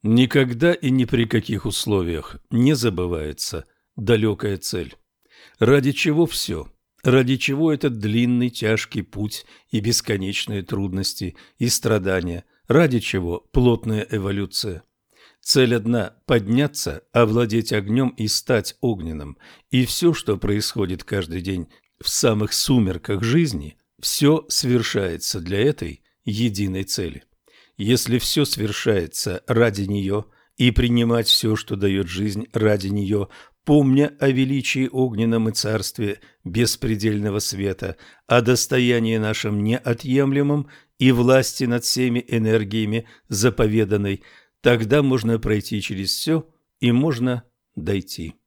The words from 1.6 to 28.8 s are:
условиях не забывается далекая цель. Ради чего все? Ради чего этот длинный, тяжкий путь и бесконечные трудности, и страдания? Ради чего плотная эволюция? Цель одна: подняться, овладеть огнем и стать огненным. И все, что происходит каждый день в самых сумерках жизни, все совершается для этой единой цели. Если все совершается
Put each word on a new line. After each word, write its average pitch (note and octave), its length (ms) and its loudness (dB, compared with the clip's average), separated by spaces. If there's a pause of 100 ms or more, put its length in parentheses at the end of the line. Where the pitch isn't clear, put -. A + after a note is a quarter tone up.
условиях F2+ 720 -2 (140)
не B2+ 240 4
забывается F2 880 -4 (300)
далекая G#2 600 0
цель. - 380 -8 (640)
Ради C3+ 340 4
чего D#3+ 320 2
все? - 460 -6 (320)
Ради B2+ 340 4
чего D3+ 340 0
этот C3 280 -2
длинный, A#2+ 500 2
тяжкий A2 540 -2
путь - 420 -8 (240)
и A2 100 -2
бесконечные G2+ 840 -2
трудности, F#2+ 720 -4 (220)
и A#2+ 100 -2
страдания? F#2 800 0 (220)
Ради C3+ 320 4
чего F2 400 -4
плотная A2+ 680 0
эволюция? G2 760 -6 (580)
Цель B2 340 2
одна: A2+ 400 -2 (100)
подняться, A#2 760 -2 (100)
овладеть A2+ 600 2
огнем A2 360 0
и G#2+ 180 -4
стать - 540 -2
огненным. D#2+ 560 -6 (320)
И B2 160 2
все, E3+ 280 2
что G#2+ 240 -2
происходит G2+ 680 -4
каждый F2 380 -6
день F2+ 260 -6 (340)
в - 80 -6
самых G#2+ 440 0
сумерках G2 720 0
жизни, A2+ 540 0 (240)
все - 480 2
совершается A2 880 -2
для F2+ 200 -4
этой G#2+ 440 -2 (220)
единой G2+ 580 -2
цели. D#2 400 -6 (540)
Если A2+ 400 0
все C#3+ 280 0
совершается G2+ 1000 -2